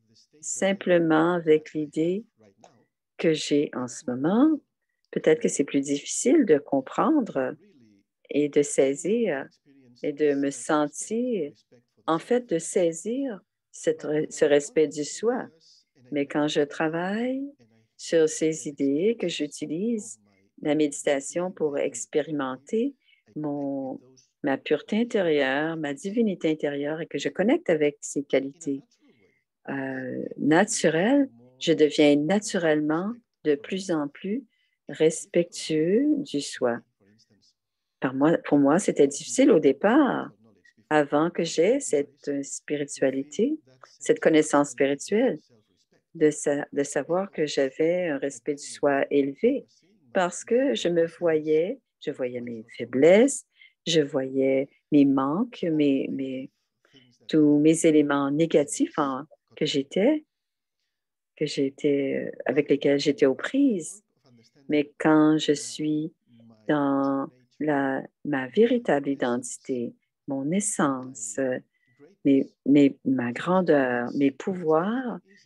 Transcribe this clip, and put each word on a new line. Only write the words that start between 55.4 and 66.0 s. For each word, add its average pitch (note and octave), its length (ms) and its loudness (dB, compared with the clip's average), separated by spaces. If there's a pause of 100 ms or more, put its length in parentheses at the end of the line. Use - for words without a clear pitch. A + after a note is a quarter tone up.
mes, D3 500 2
mes, C3+ 380 -8 (760)
tous D3 320 4
mes D#3+ 280 4
éléments C#3+ 440 4
négatifs D#3+ 680 0
en, C3+ 260 -4 (320)
que - 80 -4
j'étais, F#3 640 0 (1080)
que D#3 100 -4
j'étais, C#3 800 -2
euh, - 180 -12
avec - 240 0
lesquels C#3+ 320 2
j'étais C#3+ 240 0
aux C3 100 4
prises. A#3 720 -2 (640)
Mais D3 300 0
quand D#3 400 4
je D3+ 160 0
suis D3+ 580 -4 (560)